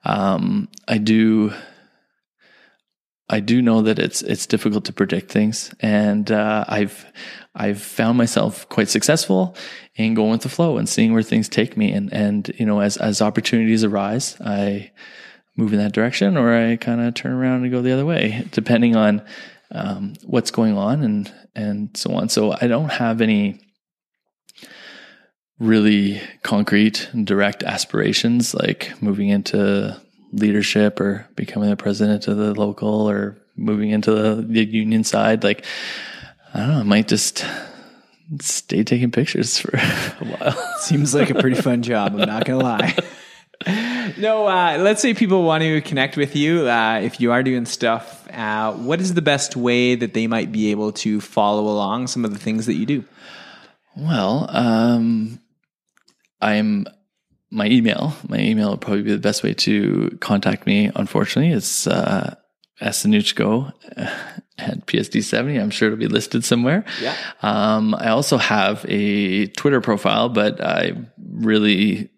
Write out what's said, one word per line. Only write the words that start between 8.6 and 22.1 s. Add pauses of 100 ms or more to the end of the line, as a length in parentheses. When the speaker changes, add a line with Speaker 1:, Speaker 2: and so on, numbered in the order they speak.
Speaker 1:
quite
successful (400)
in
going
with
the
flow
and
seeing
where
things
take
me.
And,
and,
you
know,
as,
as
opportunities
arise,
I (640)
move
in
that
direction,
or
I
kinda
turn
around
and
go
the
other
way,
depending
on, (480)
um, (100)
what's
going
on
and, (220)
and
so